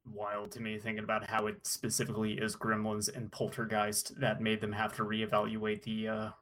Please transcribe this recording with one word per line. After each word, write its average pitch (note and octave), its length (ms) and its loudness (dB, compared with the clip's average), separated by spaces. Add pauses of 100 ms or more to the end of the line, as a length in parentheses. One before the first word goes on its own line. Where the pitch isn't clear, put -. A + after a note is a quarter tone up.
wild G#2 460 -4
to A#2+ 100 -10
me G#2+ 160 -2
thinking G#2+ 260 -2
about G#2+ 240 2
how A2 200 2
it G#2 180 -4
specifically A2 680 0
is G#2+ 220 0
Gremlins G#2+ 580 0
and G#2+ 180 -6
Poltergeist G#2+ 880 0
that A2 200 2
made A2 220 2
them G#2 120 0
have G#2+ 240 0
to A2+ 60 2
reevaluate G#2+ 800 2
the, A2 260 -2
uh, A2 220 -2 (120)